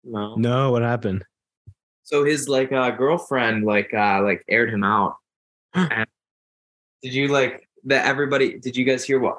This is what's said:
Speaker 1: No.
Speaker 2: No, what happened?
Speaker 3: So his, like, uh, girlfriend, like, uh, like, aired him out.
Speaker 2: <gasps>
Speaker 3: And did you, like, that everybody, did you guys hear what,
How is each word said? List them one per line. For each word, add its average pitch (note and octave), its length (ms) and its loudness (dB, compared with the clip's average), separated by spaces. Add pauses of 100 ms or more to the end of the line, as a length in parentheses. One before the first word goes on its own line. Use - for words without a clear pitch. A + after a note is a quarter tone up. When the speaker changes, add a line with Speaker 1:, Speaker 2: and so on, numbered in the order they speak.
Speaker 1:
No. G#2+ 320 -8
Speaker 2:
No, B2 360 0
what A#2+ 100 2
happened? A2+ 420 -2 (800)
Speaker 3:
So D3 200 0
his, C#3+ 260 0
like, C3 220 0
uh, B2+ 200 2
girlfriend, A#2+ 720 0
like, G#2 300 0
uh, G#2 300 2
like, G2 260 0
aired A2+ 240 2
him G2+ 100 -2
out. G2+ 340 0 (280)
Speaker 2:
<gasps> - 300 -20
Speaker 3:
And C#3 320 -2 (960)
did B2+ 100 -10
you, C#3 140 0
like, C#3 400 0 (180)
that C3+ 220 2
everybody, C3+ 500 0
did B2 180 -8
you B2+ 100 0
guys B2+ 200 0
hear C3 140 2
what, A2+ 200 -2